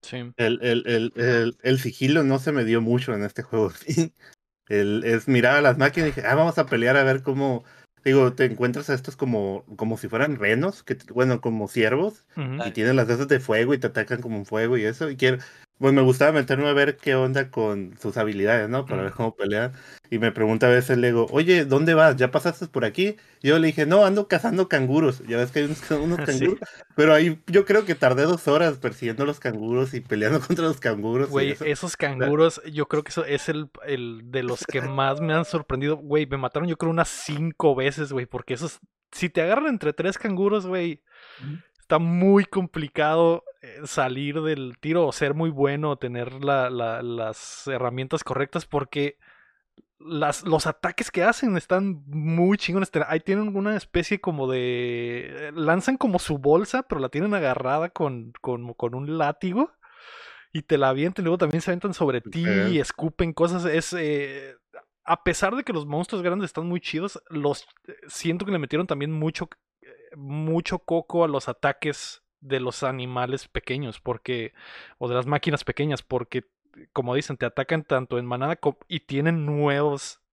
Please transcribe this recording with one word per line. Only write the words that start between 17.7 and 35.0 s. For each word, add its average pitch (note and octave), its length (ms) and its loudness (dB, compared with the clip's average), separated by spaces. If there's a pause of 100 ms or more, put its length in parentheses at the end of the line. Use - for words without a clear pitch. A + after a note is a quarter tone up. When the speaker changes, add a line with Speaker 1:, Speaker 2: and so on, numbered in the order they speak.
Speaker 2:
sus G#2 160 -6
habilidades, G#2+ 520 0
¿no? C3 180 -4
Para G2 160 -4
Speaker 1:
Ujú. - 0 -
Speaker 2:
ver F#2+ 100 -6
cómo A2+ 220 -4
pelean. G#2+ 380 -2 (360)
Y A2+ 100 -2
me A2+ 120 2
pregunta A2 360 2
a - 20 8
veces B2 220 4
el B2 100 4
Lego, A#2 300 4
"Oye, E3 340 4
¿dónde D3 300 4
vas? D#3 220 8
¿Ya B2+ 140 2
pasaste E3+ 360 -2
por A#2+ 180 -2
aquí?" F#3+ 320 -2 (240)
Yo D3+ 180 4
le D#3+ 80 4
dije, D3+ 180 2
"No, F#3+ 200 8
ando G3+ 240 2
cazando F#3 400 0
canguros". C3+ 580 2
Ya A#2 100 -2
ves B2+ 140 0
que D3 80 0
hay C#3+ 60 2
unos, D3+ 160 -6
<laughs> - 100 -8
unos D#3 360 0
Speaker 1:
Sí. C3+ 200 0
Speaker 2:
canguros. F#3+ 120 0 (360)
Pero D#3 180 8
ahí D#3+ 340 4
yo G3 180 4
creo G#3 200 4
que E3+ 100 -2
tardé C3 280 4
dos E3 240 0
horas D3+ 300 4
persiguiendo A#2 460 -4
a - 20 2
los D3 140 -4
canguros B2 540 -2
y A#2+ 80 -6
peleando A2 380 0
<laughs> - 80 -6
contra E3+ 180 0
los D#3+ 140 -2
canguros A#2+ 580 -2
y C3+ 40 4
Speaker 1:
Güey, C#3 100 0
Speaker 2:
eso. D3 140 -8
Speaker 1:
esos D3+ 300 -4 (140)
Speaker 2:
O C3+ 100 -6
sea C3+ 120 0
Speaker 1:
canguros, D#3+ 340 2
yo D3+ 220 -4
creo D3+ 160 -2
que - 60 -16
eso E3+ 160 -4
es C#3 240 -4
el, D3+ 200 -6 (160)
el A#2+ 460 -8
de C3 120 -2
los A#2+ 240 -6
que C3 140 -4
Speaker 2:
<laughs> - 0 -
Speaker 1:
más C3+ 400 -2